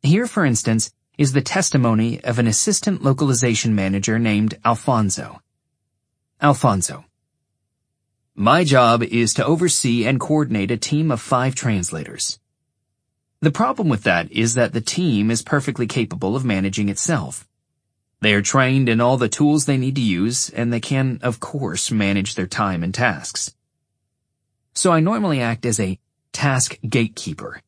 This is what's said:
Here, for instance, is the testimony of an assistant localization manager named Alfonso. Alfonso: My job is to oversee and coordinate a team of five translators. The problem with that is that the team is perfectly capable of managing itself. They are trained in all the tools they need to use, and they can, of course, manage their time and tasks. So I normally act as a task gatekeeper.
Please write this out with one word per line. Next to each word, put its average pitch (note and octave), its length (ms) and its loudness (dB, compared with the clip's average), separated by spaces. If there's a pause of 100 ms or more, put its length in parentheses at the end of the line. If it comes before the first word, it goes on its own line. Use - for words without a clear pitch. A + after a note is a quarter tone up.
Here, F#3+ 240 2
for G#3 200 0
instance, A2+ 480 0 (240)
is C#3 160 2
the C#3 80 2
testimony A#2 840 0
of A#2 160 -2
an A#2 80 2
assistant G3 560 -2
localization B2 720 0
manager G2 440 0
named G#2+ 440 0
Alfonso. A2+ 800 -2 (1000)
Alfonso: A#2 600 2 (1300)
My B2+ 280 4
job A#2+ 400 4
is A2+ 300 0
to G2 120 0
oversee C#3+ 600 2
and C3 120 0
coordinate A#2 540 0
a A#2+ 60 0
team D3+ 340 0
of A#2 80 -2
five C3 360 0
translators. F2 840 -4 (1000)
The D3+ 100 4
problem A3 380 0
with G#2+ 140 0
that F2 280 0
is A2+ 220 0
that A#2+ 180 2
the A#2 80 -2
team A2 500 0
is A#2 120 -2
perfectly C3 460 -2
capable G#2 500 -2
of C3 80 -4
managing G2 420 -2
itself. G2 580 -4 (760)
They G#2+ 120 4
are G2+ 80 2
trained C3 480 2
in A2+ 120 4
all B2 160 4
the A#2+ 120 0
tools D3 360 2
they C#3 120 0
need C3 180 -2
to D3+ 60 -2
use, G#2 480 0
and A#2+ 220 -4
they A#2 80 -2
can, C3 420 -2
of A#2+ 180 -4
course, G#2+ 520 -6
manage G2 420 0
their F#2 140 -4
time F#2+ 340 -2
and F2+ 120 -4
tasks. - 600 -4 (1200)
So - 180 0
I E3 80 4
normally F3+ 420 0
act A#2 240 -2
as A#2 140 -2
a F#2+ 200 -2 (320)
task C3+ 560 -2
gatekeeper. - 800 -4